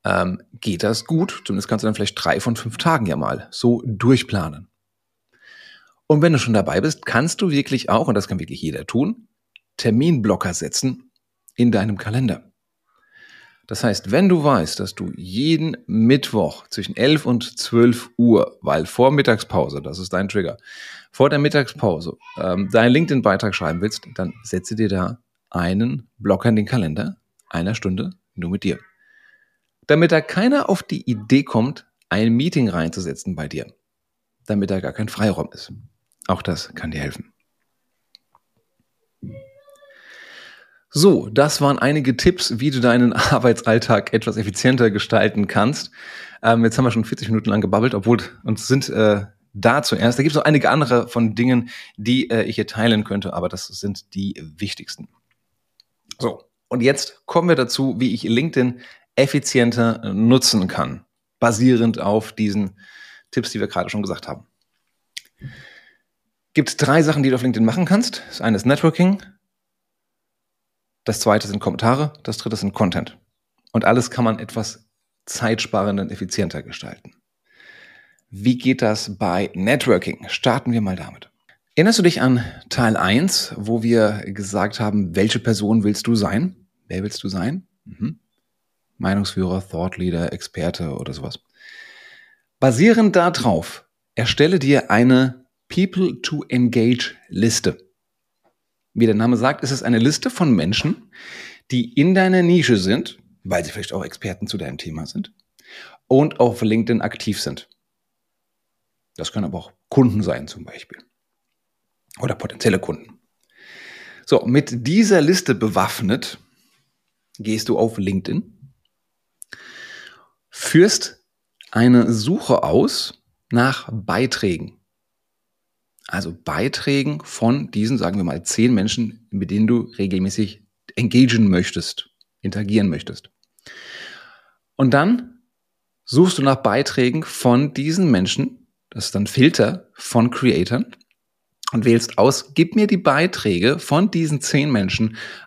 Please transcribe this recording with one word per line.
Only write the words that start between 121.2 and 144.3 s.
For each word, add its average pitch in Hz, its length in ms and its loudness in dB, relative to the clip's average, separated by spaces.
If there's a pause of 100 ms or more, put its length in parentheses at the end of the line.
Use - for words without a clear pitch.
eine 120 420 6
Suche 123 480 0
aus - 640 -2 (280)
nach 123 400 0
Beiträgen. 101 880 -4 (1300)
Also 85 300 -8
Beiträgen 139 880 -4
von 131 480 -2
diesen, 110 260 -2
sagen 90 200 -2
wir 95 60 -2
mal, 80 200 -4
zehn 120 300 2
Menschen, 107 580 -2
mit 95 180 -6
denen 104 180 2
du 120 300 0
regelmäßig 98 640 -4 (340)
engagieren 117 540 4
möchtest, - 600 -2 (320)
interagieren 101 480 0
möchtest. - 420 -10 (1400)
Und 131 180 2
dann 190 460 0 (640)
suchst 175 340 4
du 135 60 -2
nach 135 140 4
Beiträgen 131 640 0
von 131 500 2
diesen 160 380 0
Menschen, - 560 0 (220)
das - 160 -10
ist - 100 -8
dann 104 120 -2
Filter 135 640 2
von 120 360 0
Creatern, 120 640 -2 (800)
und 113 140 -2
wählst 117 340 2
aus, 135 340 2
gib 165 220 2
mir 214 100 4
die 202 120 0
Beiträge 139 800 0
von 175 320 0
diesen 156 300 -2